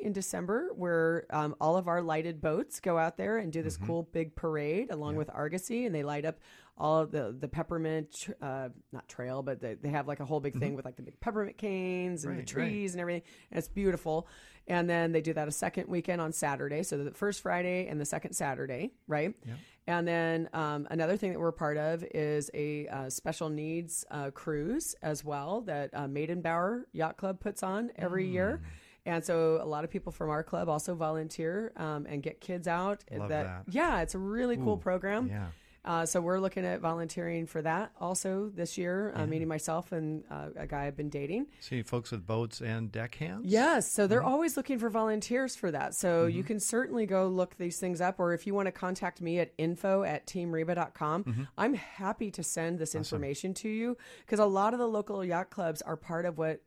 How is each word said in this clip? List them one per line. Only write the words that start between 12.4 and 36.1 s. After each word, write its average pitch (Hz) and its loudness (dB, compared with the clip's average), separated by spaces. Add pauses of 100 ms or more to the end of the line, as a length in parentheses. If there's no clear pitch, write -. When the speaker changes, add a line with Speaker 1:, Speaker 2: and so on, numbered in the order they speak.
Speaker 1:
the - -10
trees 208 0
Speaker 2:
right. 180 -8
Speaker 1:
and 175 -4
everything. 175 -2 (280)
And - -2
it's 165 -4
beautiful. 175 0 (400)
And 175 2
then 170 6
they 160 6
do 160 0
that 156 0
a 151 -4
second 180 -2
weekend 175 0
on 160 -2
Saturday. 143 0
So 156 -2
the 143 -4
first 202 -2
Friday 180 0
and 151 -2
the 147 0
second 160 -4
Saturday, 135 -2 (140)
right? 151 0 (140)
Speaker 2:
Yeah. 117 -8 (320)
Speaker 1:
And 170 2
then, 165 2
um, 147 0
another 165 2
thing 196 0
that 165 -2
we're 165 2
a 165 2
part 151 0
of 165 0
is 151 0
a, 147 -2
uh, 135 -6
special 160 -4
needs, 160 -4
uh, 139 -4
cruise 165 -2
as 151 -2
well 151 -2
that, 147 -2
uh, 143 -2
Maidenbauer 170 0 (100)
Yacht 160 0
Club 190 -4
puts - -4
on 202 0
every 185 0
year. 185 2
Speaker 2:
Mm. - -10 (400)
Speaker 1:
And 165 0
so 160 6
a - -2
lot 151 -2
of 165 -6
people 175 -6
from 160 -4
our 151 0
club 175 -2
also 156 0
volunteer, 160 -2
um, 151 -2
and 147 -4
get 151 -6
kids 180 -4
out. 180 0
Speaker 2:
Love 104 -4
Speaker 1:
That, 151 2
Speaker 2:
that. 92 -6 (100)
Speaker 1:
yeah, 262 4
it's - -2
a 185 -2
really 233 0
cool 120 4
Speaker 2:
Ooh, - 0
Speaker 1:
program. 190 0
Speaker 2:
yeah. 101 -2 (380)
Speaker 1:
Uh, 165 2
so 175 2